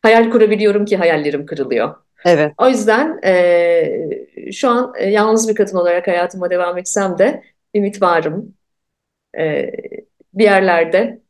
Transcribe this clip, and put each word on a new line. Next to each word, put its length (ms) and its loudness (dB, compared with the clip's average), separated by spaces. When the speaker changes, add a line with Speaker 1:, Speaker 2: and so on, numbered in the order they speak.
Speaker 1:
Hayal 280 4
kurabiliyorum 540 2
ki 120 -2
hayallerim 500 -2
kırılıyor. 480 -4
Speaker 2:
Evet. 340 4
Speaker 1:
O 100 4
yüzden, 560 0
e, 1300 0
şu 160 -2
an, 300 0
e, 120 -2
yalnız 380 2
bir 60 0
kadın 220 -2
olarak 320 0
hayatıma 420 -4
devam 280 -2
etsem 400 -4
de 240 2
ümit 280 -2
varım. 520 0
E, 320 -4
bir 100 2
yerlerde 840 2